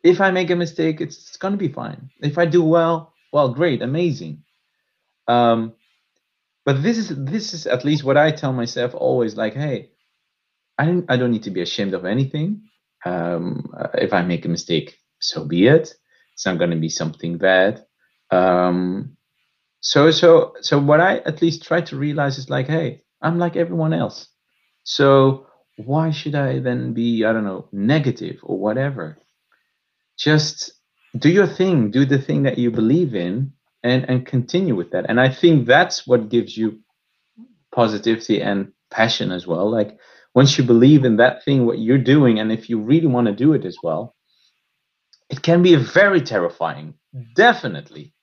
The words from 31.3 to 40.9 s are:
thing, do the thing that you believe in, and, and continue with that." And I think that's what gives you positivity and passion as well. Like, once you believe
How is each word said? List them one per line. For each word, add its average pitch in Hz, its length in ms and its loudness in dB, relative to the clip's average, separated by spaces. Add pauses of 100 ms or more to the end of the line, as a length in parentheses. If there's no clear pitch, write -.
thing, 151 460 0
do 135 120 4
the 139 140 2
thing 143 260 -2
that 131 140 -2
you 120 140 0
believe 123 420 2
in, 98 380 -4 (320)
and, 127 240 0
and 127 180 -2
continue 139 500 -2
with 87 160 -6
that." - 160 -4
And 117 120 2
I 131 80 4
think 143 380 4
that's - 400 2
what 113 240 2
gives 117 260 -2
you 110 240 -4 (920)
positivity 110 680 0
and 98 300 -4 (180)
passion 113 400 -2
as 90 160 -8
well. 90 240 -2
Like, 110 280 -4 (360)
once 135 240 4
you 139 60 2
believe 127 400 8